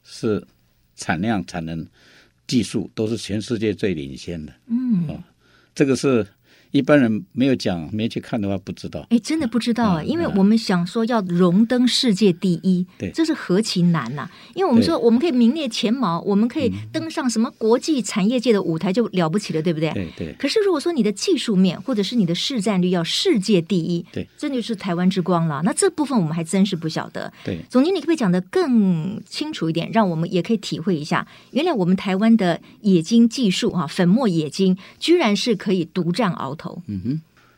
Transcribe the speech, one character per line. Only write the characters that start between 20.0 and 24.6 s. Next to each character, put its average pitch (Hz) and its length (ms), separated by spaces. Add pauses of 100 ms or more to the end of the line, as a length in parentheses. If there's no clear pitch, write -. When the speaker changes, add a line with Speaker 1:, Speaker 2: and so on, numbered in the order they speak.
Speaker 1:
对。 78 220
Speaker 2:
可 - 80
是 440 140
如 403 100
果 302 80
说 339 120
你 277 120
的 208 80
技 294 260
术 226 180
面 185 240
或 262 140
者 208 80
是 196 140
你 214 100
的 165 80
市 247 260
占 190 220
率 180 80
要 180 140
世 277 360
界 185 220
第 175 160
一， 170 340
Speaker 1:
对。 - 240
Speaker 2:
真 302 140
的 269 80
就 233 60